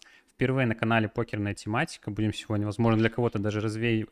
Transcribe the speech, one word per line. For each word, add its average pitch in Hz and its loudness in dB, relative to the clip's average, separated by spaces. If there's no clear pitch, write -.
впервые 131 0
на 110 0
канале 113 2
покерная 104 -4
тематика. 113 -6
Будем 107 0
сегодня, 104 -4
возможно, 113 4
для 110 6
кого-то 113 -2
даже 104 -2
развей-, 110 0